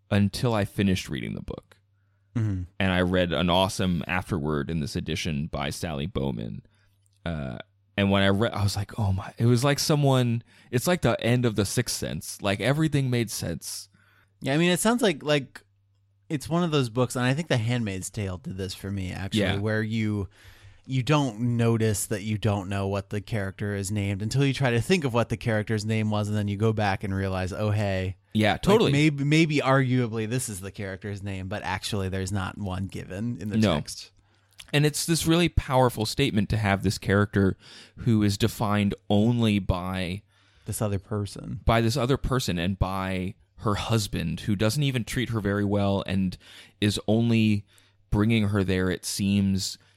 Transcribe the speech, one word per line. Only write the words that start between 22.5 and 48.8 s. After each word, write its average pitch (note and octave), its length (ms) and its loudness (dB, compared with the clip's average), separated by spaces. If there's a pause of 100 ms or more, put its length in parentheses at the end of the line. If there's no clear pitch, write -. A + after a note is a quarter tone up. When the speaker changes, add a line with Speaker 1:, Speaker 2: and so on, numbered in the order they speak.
Speaker 2:
know G2 180 -2
what G2 220 -4
the G#2 140 -6
character G2+ 520 -4
is G2 160 -4
named G2+ 300 -2
until A#2+ 240 0
you C3+ 80 4
try B2+ 200 2
to A#2 100 2
think F3 220 0
of A#2 100 -2
what A#2 160 2
the A2+ 80 0
character's G#2+ 480 0
name A2 240 0
was, G#2+ 180 0
and G#2 80 -2
then G#2 120 0
you G2+ 100 -2
go A2 160 2
back G2+ 280 0
and G2 120 -4
realize, F#2+ 400 -2
"Oh, G#2+ 160 -2
hey." F#2+ 460 -2 (180)
Speaker 1:
Yeah, G#2+ 180 4
Speaker 2:
Like, - 100 -4
Speaker 1:
totally. G3 300 6
Speaker 2:
maybe, C#3+ 320 2
maybe D3+ 360 4
arguably B2 680 2
this B2 220 -4
is F#2+ 100 -10
the G2 100 -10
character's G2 520 -8
name, F#2+ 260 -6
but G2+ 140 -6
actually F#2+ 480 -4
there's F#2+ 200 -4
not F#2 280 -4
one F#2+ 280 -4
given G2 540 -8
in G#2 80 -8
the G#2 80 -4
Speaker 1:
No. G2+ 200 4
Speaker 2:
text. - 340 -8 (640)
Speaker 1:
And D3 100 4
it's D3+ 220 0
this E3 200 0
really E3 220 4
powerful B2+ 560 2
statement A2 460 0
to A2 80 0
have G2 240 2
this F#2+ 160 0
character G2+ 580 4 (440)
who A2 220 2
is G2+ 140 2
defined G#2 580 0 (140)
only A2 500 4
by F#2 640 -4 (460)
Speaker 2:
This A2 160 -6
other G2+ 160 -2
person. - 640 -8
Speaker 1:
by A#2 160 4
this A2+ 160 2
other B2+ 220 2
person B2 400 -2
and F#2 200 0
by F#2+ 580 -4 (240)
her G#2 160 0
husband, F2 640 -2
who G#2+ 140 -2
doesn't A2 280 0
even B2+ 220 -2
treat A#2 260 -4
her A2+ 100 -2
very G2+ 240 0
well G2 420 0
and F#2+ 300 -2 (420)
is G#2 300 0
only A2 560 2 (460)
bringing G#2+ 380 2
her G2+ 140 2
there, F#2 280 0